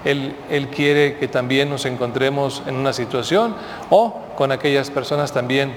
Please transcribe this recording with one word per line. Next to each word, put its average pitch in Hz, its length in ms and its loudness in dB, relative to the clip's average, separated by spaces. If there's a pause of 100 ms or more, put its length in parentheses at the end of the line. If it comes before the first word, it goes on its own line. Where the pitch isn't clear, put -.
Él, 143 320 -2 (120)
Él 139 200 -2
quiere 143 480 4
que 139 100 -2
también 135 420 2
nos 139 160 -4
encontremos 131 800 0
en 135 100 -4
una 135 160 0
situación 139 600 0 (360)
o 220 300 4 (160)
con 135 160 2
aquellas 139 380 2
personas 143 420 -2
también 131 440 0